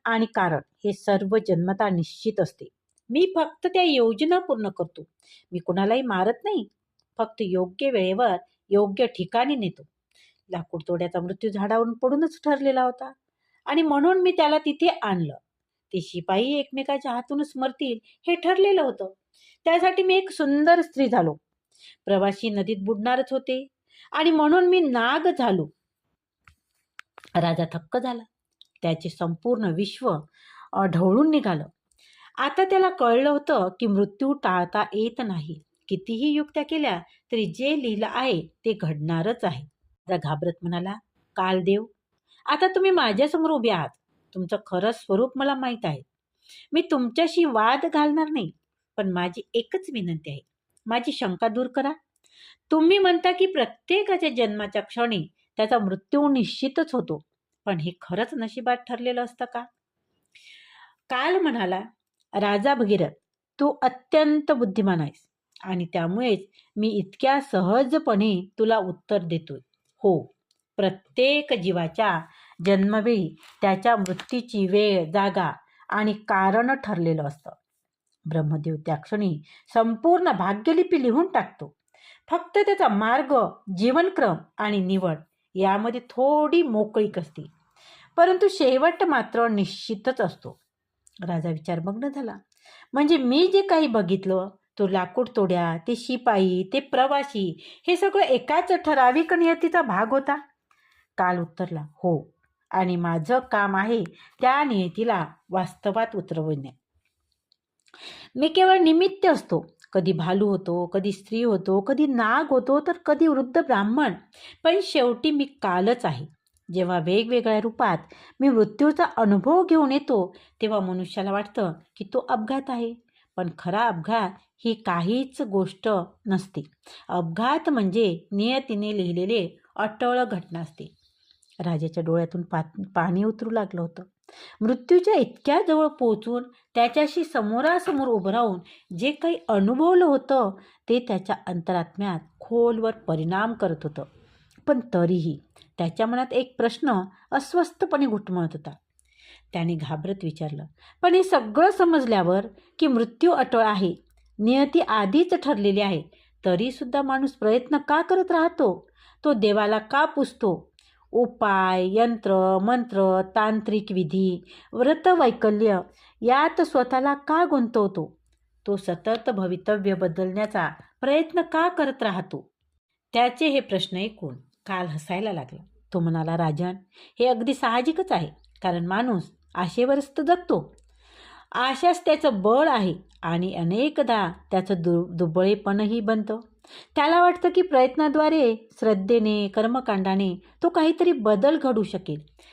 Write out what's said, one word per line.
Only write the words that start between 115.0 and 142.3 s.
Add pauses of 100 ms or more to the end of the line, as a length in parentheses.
मी
कालच
आहे." (380)
जेव्हा
वेगवेगळ्या
रूपात (420)
मी
मृत्यूचा (120)
अनुभव
घेऊन
येतो, (260)
तेव्हा
मनुष्याला
वाटतं (240)
की
तो
अपघात
आहे, (280)
पण (100)
खरा
अपघात (360)
ही
काहीच
गोष्ट (380)
नसते. (480)
अपघात
म्हणजे
नियतीने
लिहिलेले (160)
अटळ
घटना
असते. (640)
राजाच्या
डोळ्यातून
पा-, (120)
पाणी
उतरू
लागलं
होतं. (580)
मृत्यूच्या
इतक्या
जवळ
पोहोचून (320)
त्याच्याशी
समोरासमोर
उभं
राहून (380)
जे
काही (120)
अनुभवलं
होतं, (380)
ते
त्याच्या (120)
अंतरात्म्यात (200)